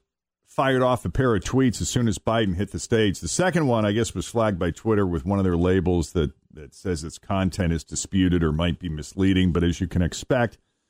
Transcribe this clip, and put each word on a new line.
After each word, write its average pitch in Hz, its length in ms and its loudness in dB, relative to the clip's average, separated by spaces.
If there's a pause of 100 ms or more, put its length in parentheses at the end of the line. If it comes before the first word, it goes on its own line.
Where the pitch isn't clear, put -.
(480)
fired 135 320 0
off 127 240 2
a 95 60 -4
pair 123 260 2
of 90 80 -2
tweets 131 380 0
as 82 80 -4
soon 120 180 0
as 104 100 -2
Biden 113 360 0
hit 95 180 -4
the 92 60 -8
stage. 107 420 0
The 87 80 -8
second 170 380 0
one, 117 180 2
I 104 80 2
guess, 110 220 -2
was 90 120 -6
flagged 110 320 0
by 87 120 0
Twitter 104 360 0
with 82 200 -2
one 98 120 0
of 95 60 0
their 90 120 2
labels 87 560 2
that, 76 180 0 (200)
that 73 240 -20
says 85 300 -6
its 78 140 -14
content 95 560 -2
is 80 100 -4
disputed 87 580 0
or 80 100 2
might 85 260 -2
be 90 100 -10
misleading. 92 640 0
But 85 120 0
as 87 180 -2
you 92 40 -2
can 87 140 -2
expect, 117 560 -2 (340)